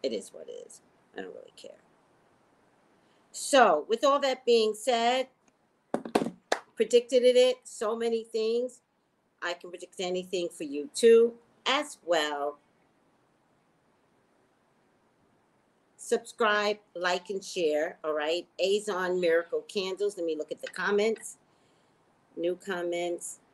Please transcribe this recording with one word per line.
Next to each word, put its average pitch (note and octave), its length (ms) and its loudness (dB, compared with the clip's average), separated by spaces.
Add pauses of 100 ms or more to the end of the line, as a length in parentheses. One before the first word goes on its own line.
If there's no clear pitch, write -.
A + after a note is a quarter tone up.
it C3 80 -2
is G2+ 220 -8
what E2 140 -16
it - 200 -14
is. - 140 -20 (360)
I G2 40 -10
don't F2+ 120 -12
really - 220 -20
care. - 160 -20 (1600)
So, G3+ 560 4
with A3+ 160 0
all C#4 160 4
that C4 260 -2
being A3+ 280 4
said, B3 540 0 (1500)
predicted A#3+ 480 2
it, B3 400 6
so A3+ 320 -6
many A3+ 280 -2
things. A#3 580 -2 (600)
I F3 120 -4
can F3 160 -12
predict F3 300 -18
anything F3+ 500 -4
for - 140 -10
you C#3+ 320 -6
too, A#3 380 6 (320)
as C#4+ 400 -2
well. D3+ 540 -2 (3500)
Subscribe, G#3 800 -2 (180)
like, F3+ 340 -2
and F#3+ 140 -6
share, D#3+ 600 -2
all D3+ 100 -2
right? D#3 340 -2 (160)
Azon F#3 560 0
Miracle E3 480 0
Candles. F#3+ 500 -4
Let E3+ 80 -4
me D#3+ 120 -2
look D3+ 140 -8
at - 100 -12
the - 60 -14
comments. G#3 680 -2 (1000)
New F3 260 -2
comments. F3 760 -6 (140)